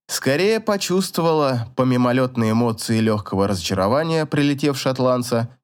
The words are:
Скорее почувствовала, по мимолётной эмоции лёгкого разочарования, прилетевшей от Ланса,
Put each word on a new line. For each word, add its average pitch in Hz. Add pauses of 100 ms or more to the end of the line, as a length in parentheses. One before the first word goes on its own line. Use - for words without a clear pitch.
Скорее 185
почувствовала, 165
по 131
мимолётной 123
эмоции 113
лёгкого 104
разочарования, 110
прилетевшей 143
от 127
Ланса, 123 (160)